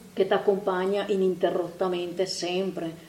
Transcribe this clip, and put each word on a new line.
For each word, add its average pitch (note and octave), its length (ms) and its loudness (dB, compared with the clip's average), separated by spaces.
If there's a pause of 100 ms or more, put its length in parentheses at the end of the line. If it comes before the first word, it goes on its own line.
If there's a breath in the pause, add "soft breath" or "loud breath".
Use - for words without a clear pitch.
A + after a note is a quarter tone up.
(140)
che F#3+ 140 2
t'accompagna G3 800 0
ininterrottamente F3+ 1200 0
sempre, F3+ 840 -4